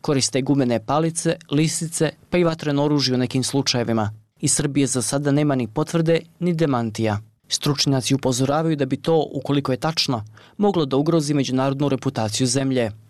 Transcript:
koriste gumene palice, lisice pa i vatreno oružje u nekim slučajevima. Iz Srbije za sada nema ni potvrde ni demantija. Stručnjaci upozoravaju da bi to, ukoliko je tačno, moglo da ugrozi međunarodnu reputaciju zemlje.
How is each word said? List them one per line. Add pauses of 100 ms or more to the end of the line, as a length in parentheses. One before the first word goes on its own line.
koriste
gumene
palice, (160)
lisice (180)
pa
i
vatreno
oružje
u
nekim
slučajevima. (300)
Iz
Srbije
za
sada
nema
ni
potvrde (200)
ni
demantija. (280)
Stručnjaci
upozoravaju
da
bi
to,
ukoliko
je
tačno, (320)
moglo
da
ugrozi
međunarodnu
reputaciju
zemlje. (180)